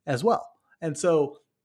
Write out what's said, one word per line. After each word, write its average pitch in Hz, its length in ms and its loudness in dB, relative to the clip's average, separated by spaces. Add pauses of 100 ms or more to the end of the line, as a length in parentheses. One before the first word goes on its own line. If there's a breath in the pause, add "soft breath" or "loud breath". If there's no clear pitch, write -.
as 135 160 -2
well. 220 240 0 (340)
And 156 180 -6
so 151 400 0 (260)